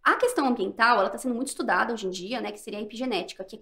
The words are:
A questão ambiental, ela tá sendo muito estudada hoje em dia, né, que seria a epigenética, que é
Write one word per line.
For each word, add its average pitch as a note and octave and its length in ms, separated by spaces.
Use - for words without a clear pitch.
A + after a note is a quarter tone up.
A E4 120
questão A#4 300
ambiental, A#3 540
ela F#3+ 100
tá - 80
sendo B3 160
muito B3+ 140
estudada A3+ 440
hoje G#3+ 140
em F#3 60
dia, F#3+ 280
né, G#3 120
que G#3 80
seria G#3 200
a - 20
epigenética, G#3+ 640
que A3 120
é - 60